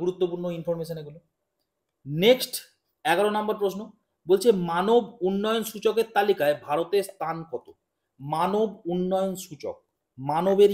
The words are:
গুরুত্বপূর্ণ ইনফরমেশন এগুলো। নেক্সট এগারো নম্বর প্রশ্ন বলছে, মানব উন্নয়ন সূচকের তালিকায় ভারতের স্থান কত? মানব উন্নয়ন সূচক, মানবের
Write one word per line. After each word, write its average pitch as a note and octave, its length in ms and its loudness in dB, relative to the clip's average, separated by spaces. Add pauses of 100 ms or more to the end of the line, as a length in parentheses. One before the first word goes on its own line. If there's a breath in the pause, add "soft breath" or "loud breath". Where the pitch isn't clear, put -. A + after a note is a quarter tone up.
গুরুত্বপূর্ণ F3 440 -2 (140)
ইনফরমেশন E3 420 -6
এগুলো। D3 180 -18 (840)
নেক্সট E3+ 480 2 (520)
এগারো F3+ 320 4
নম্বর G#3 240 -2
প্রশ্ন G3 200 -2 (460)
বলছে, G3 220 4 (220)
মানব G3+ 300 4 (260)
উন্নয়ন G#3+ 440 -2
সূচকের A3 440 0
তালিকায় F#3+ 400 2 (120)
ভারতের E3 420 0
স্থান D#3+ 280 -8 (140)
কত? - 160 -10 (520)
মানব F3 480 -2 (260)
উন্নয়ন F#3 400 -2 (120)
সূচক, G#2+ 300 -12 (420)
মানবের F3+ 560 2